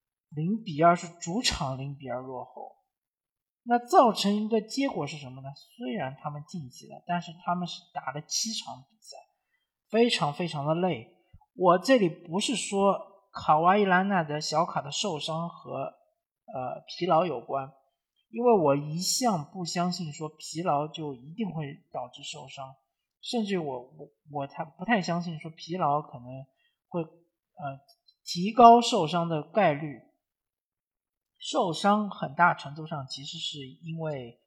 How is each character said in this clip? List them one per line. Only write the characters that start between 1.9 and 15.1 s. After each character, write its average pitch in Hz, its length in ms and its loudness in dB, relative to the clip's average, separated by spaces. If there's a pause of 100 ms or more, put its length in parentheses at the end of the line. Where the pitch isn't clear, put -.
比 135 120 -14
二 123 140 -6
落 127 240 -12
后。 - 300 -18 (920)
那 240 80 4
造 240 360 6
成 202 200 0
一 214 140 -2
个 220 140 0
结 269 260 -4
果 208 180 -4
是 151 120 -10
什 135 120 -14
么 131 120 -16
呢？ 135 80 -10 (260)
虽 247 180 -8
然 139 280 -6
他 151 80 -8
们 147 180 -10
晋 151 220 -12
级 - 180 -20
了， - 180 -20
但 175 160 -4
是 165 120 -16 (100)
他 175 100 -2
们 180 140 -4
是 - 140 -12 (120)
打 135 200 -8
了 147 80 -8
七 - 320 -4
场 127 360 -10
比 - 120 -20
赛， - 160 -20 (720)
非 233 200 4
常 156 240 0
非 175 140 -4
常 151 180 -4
的 156 100 2
累。 170 420 -2 (360)
我 180 240 6
这 254 200 4
里 202 100 4
不 160 320 -4
是 254 160 -2
说 196 800 0
卡 156 260 4
哇 180 180 6
伊· 208 80 4
兰 190 220 4
纳 190 160 2
德 147 160 -4
小 156 260 0
卡 - 160 -6
的 139 80 -10
受 160 300 -4